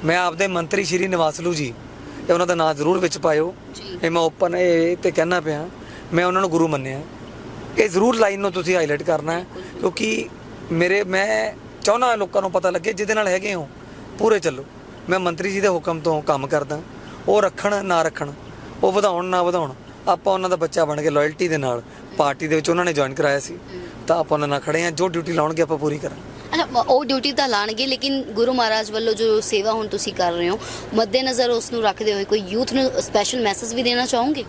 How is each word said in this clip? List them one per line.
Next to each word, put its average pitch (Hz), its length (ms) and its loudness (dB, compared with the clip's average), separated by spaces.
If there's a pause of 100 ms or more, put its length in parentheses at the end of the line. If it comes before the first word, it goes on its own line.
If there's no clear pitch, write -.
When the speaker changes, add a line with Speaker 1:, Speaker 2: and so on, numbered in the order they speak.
Speaker 1:
ਮੈਂ 165 120 4
ਆਪਦੇ 180 300 2
ਮੰਤਰੀ 180 360 0
ਸ਼੍ਰੀ 180 240 0
ਨਿਵਾਸਲੂ 170 460 0
ਜੀ, 143 200 -4 (560)
ਇਹ 175 40 6
ਉਹਨਾਂ 175 140 4
ਦਾ 175 80 2
ਨਾਂ 160 180 2
ਜ਼ਰੂਰ 156 260 2
ਵਿੱਚ 180 180 0
ਪਾਇਓ, 160 380 2 (200)
Speaker 2:
ਜੀ। 185 280 -12
Speaker 1:
ਇਹ 165 80 2
ਮੈਂ 170 100 2
ਓਪਨ 170 340 0
ਇਹ 175 420 4
'ਤੇ 175 140 0
ਕਹਿਣਾ 170 300 2
ਪਿਆ, 156 280 -4 (440)
ਮੈਂ 175 120 4
ਉਹਨਾਂ 185 160 2
ਨੂੰ 190 80 2
ਗੁਰੂ 165 180 4
ਮੰਨਿਆ। 135 340 -4 (760)
ਇਹ 214 120 6
ਜ਼ਰੂਰ 208 260 4
ਲਾਈਨ 202 240 2
ਨੂੰ 196 120 0
ਤੁਸੀਂ 180 240 0
ਹਾਈਲਾਈਟ 147 280 0
ਕਰਨਾ 151 280 0
ਹੈ, 175 220 -2
Speaker 2:
ਬਿਲਕੁਲ। - 260 -12
Speaker 1:
ਕਿਉਂਕਿ 220 500 -2 (420)
ਮੇਰੇ, 180 320 2
ਮੈਂ 208 500 0 (300)
ਚਾਹੁੰਦਾ 233 320 4
ਲੋਕਾਂ 196 260 0
ਨੂੰ 190 100 -2
ਪਤਾ 185 180 2
ਲੱਗੇ, 196 240 -2
ਜਿਹਦੇ 208 200 -2
ਨਾਲ 214 140 2
ਹੈਗੇ 190 260 0
ਹੋ 151 160 -6 (500)
ਪੂਰੇ 214 200 6
ਚੱਲੋ। 139 260 -4 (440)
ਮੈਂ 185 100 2
ਮੰਤਰੀ 180 320 -2
ਜੀ 196 100 0
ਦੇ 202 60 4
ਹੁਕਮ 170 320 0
ਤੋਂ 151 220 0
ਕੰਮ 139 260 0
ਕਰਦਾ, 147 340 -2 (460)
ਉਹ 208 140 6
ਰੱਖਣ 196 440 0
ਨਾ 175 160 4
ਰੱਖਣ, 151 300 -2 (520)
ਉਹ 190 80 6
ਵਧਾਉਣ 185 340 2
ਨਾ 180 180 2
ਵਧਾਉਣ, 175 300 0 (340)
ਆਪਾਂ 190 260 2
ਉਹਨਾਂ 185 160 0
ਦਾ 185 60 4
ਬੱਚਾ 165 300 0
ਬਣ 151 160 -2
ਕੇ 156 80 4
ਲਾਇਲਟੀ 151 380 2
ਦੇ 160 100 2
ਨਾਲ 123 240 -2 (360)
ਪਾਰਟੀ 147 300 2
ਦੇ 151 80 2
ਵਿੱਚ 156 140 0
ਉਹਨਾਂ 175 160 2
ਨੇ 170 80 0
ਜੁਆਇਨ 139 200 0
ਕਰਾਇਆ 143 260 0
ਸੀ, - 140 -8
Speaker 2:
ਹੂੰ। - 280 -14 (260)
Speaker 1:
ਤਾਂ 165 120 4
ਆਪਾਂ 156 180 0
ਉਹਨਾਂ 147 100 0
ਨਾਲ 143 120 0
ਖੜ੍ਹੇ 156 240 0
ਹਾਂ। 170 80 0
ਜੋ 175 160 0
ਡਿਊਟੀ 170 240 -4
ਲਾਉਣਗੇ 160 300 2
ਆਪਾਂ 151 160 0
ਪੂਰੀ 147 200 -2
ਕਰਾਂਗੇ। 143 240 -8 (320)
Speaker 2:
ਅੱਛਾ, 320 120 2
ਮ-, 247 220 0
ਉਹ 262 180 4
ਡਿਊਟੀ 269 260 0
ਤਾਂ 269 160 2
ਲਾਣਗੇ, 220 400 0
ਲੇਕਿਨ 269 360 -2
ਗੁਰੂ 226 300 0
ਮਹਾਰਾਜ 220 380 2
ਵੱਲੋਂ 220 220 0
ਜੋ 220 280 2
ਸੇਵਾ 214 300 0
ਹੁਣ 220 160 -2
ਤੁਸੀਂ 202 260 -4
ਕਰ 175 200 0
ਰਹੇ 175 160 0
ਹੋ, 214 100 0 (340)
ਮੱਦੇਨਜ਼ਰ 240 560 2
ਉਸ 226 220 0
ਨੂੰ 233 120 -2
ਰੱਖਦੇ 214 300 2
ਹੋਏ 196 100 -2
ਕੋਈ 208 160 2
ਯੂਥ 208 340 -2
ਨੂੰ 262 280 2
ਸਪੈਸ਼ਲ 214 400 0
ਮੈਸੇਜ 220 320 0
ਵੀ 247 100 0
ਦੇਣਾ 247 220 2
ਚਾਹੋਗੇ? 247 420 0